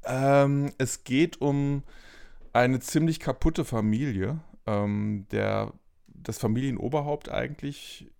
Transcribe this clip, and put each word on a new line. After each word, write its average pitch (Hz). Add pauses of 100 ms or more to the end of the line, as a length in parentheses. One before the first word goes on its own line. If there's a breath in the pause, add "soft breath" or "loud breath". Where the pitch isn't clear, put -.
(100)
Ähm, 139
es -
geht 151
um 143 (680 loud breath)
eine 123
ziemlich 160
kaputte 160
Familie. 110 (260)
Ähm, 104
der, 104 (340)
das -
Familienoberhaupt 135
eigentlich - (100)